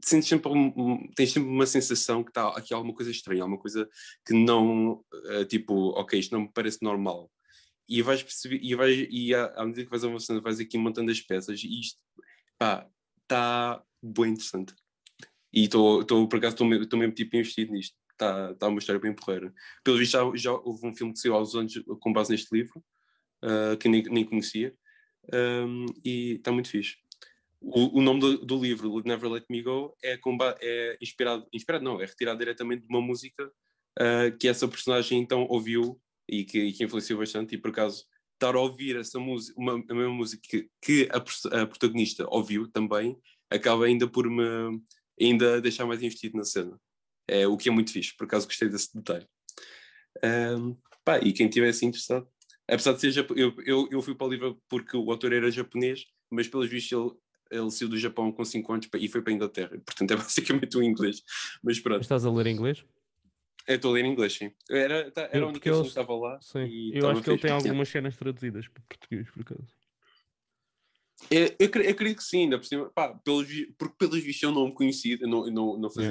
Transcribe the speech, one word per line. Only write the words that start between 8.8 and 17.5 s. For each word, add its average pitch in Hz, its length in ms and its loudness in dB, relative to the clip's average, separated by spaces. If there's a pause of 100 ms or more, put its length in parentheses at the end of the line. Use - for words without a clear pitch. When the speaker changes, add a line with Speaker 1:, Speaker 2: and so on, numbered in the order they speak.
Speaker 1:
e 123 240 0
à, 120 120 2 (100)
à 110 100 -4
medida 117 200 -6
que 123 60 -18
vais 120 120 -2
avançando, 117 380 -2
vais 110 180 -2
aqui 113 180 -4
montando 113 340 0
as 110 100 -2
peças 98 420 -4
e 117 160 -8
isto, - 220 -10 (560)
pá, 104 300 0 (400)
tá 120 560 0 (180)
bué 113 280 2
interessante. 95 440 -4 (800)
E 107 160 4
tô, 107 380 6
tô, 113 220 6
por 117 100 0
acaso, 113 200 0
tô 123 80 4
me-, 110 220 4
tô 120 100 -2
mesmo, 113 160 2
tipo, 113 220 -4
investido 110 380 -2